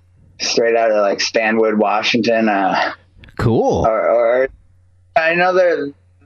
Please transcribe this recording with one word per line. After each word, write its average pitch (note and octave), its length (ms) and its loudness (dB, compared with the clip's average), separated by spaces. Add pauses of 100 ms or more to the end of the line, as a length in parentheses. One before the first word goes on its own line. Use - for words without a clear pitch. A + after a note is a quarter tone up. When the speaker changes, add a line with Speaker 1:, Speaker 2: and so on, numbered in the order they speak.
(380)
Speaker 1:
straight A#2 380 0
out A2+ 140 2
of, G#2+ 80 0
like, G2+ 240 -2
Stanwood, A2 560 0
Washington. A2 720 0
Uh, G2 420 -2 (460)
Speaker 2:
Cool. B2 480 0
Speaker 1:
or, G#2 240 0
or A#2+ 380 2 (680)
I E3 200 0
know F3+ 200 0
they're, D#3+ 380 0 (340)